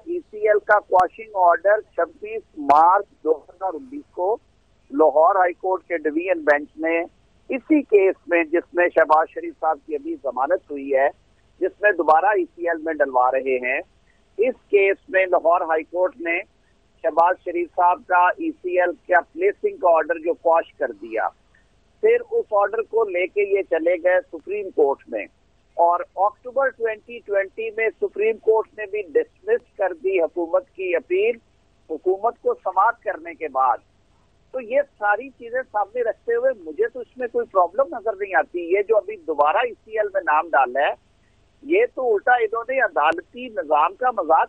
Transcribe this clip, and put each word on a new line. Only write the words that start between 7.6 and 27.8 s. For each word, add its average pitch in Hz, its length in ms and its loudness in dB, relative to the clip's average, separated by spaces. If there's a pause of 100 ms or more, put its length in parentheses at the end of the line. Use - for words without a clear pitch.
केस 190 320 4 (160)
में 170 140 2
जिसमें 170 440 0
शहबाज 156 380 4
शरीफ 165 280 -12
साहब 160 320 -4
की - 80 -10
अभी 165 200 -6
जमानत 131 460 -4 (100)
हुई 139 200 -8
है, 139 200 2 (500)
जिसमें 190 360 0
दोबारा 165 360 2
ईसीएल 170 540 -4
में 160 100 -4
डलवा 131 340 2
रहे 131 260 0
हैं, 127 260 -4 (680)
इस 254 60 -4
केस 196 420 0 (140)
में 190 160 0
लाहौर 175 360 2
हाई 160 200 -2
कोर्ट 175 380 -4
ने 170 200 -4 (600)
शहबाज 165 340 2
शरीफ 175 320 -6
साहब 180 320 0
का 180 300 2 (100)
ईसीएल 175 520 -2
का 175 280 0
placing 196 580 -4
का 180 100 2
ऑर्डर 160 300 2
जो 160 140 -4
quash 165 460 0
कर 131 140 -4
दिया, 104 360 -6 (720)
फिर 453 200 4
उस 466 320 -4
order 202 280 0
को 226 240 -2
लेके 196 520 -2
ये 196 60 0
चले 170 360 0
गए 180 220 2
Supreme 190 500 -10
Court 139 400 0
में 107 160 -8 (520)
और 175 240 2
October 233 680 -4
twenty 226 520 -8
twenty 202 580 -6
में 220 120 0